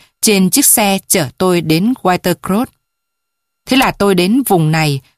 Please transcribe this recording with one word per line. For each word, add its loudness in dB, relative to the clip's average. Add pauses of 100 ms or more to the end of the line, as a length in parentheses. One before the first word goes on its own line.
(200)
trên 2
chiếc 0
xe 0 (100)
chở -2 (120)
tôi 0
đến 0
Whitecross. -2 (1000)
Thế 0
là 2
tôi 0
đến 0
vùng 0
này, -2 (180)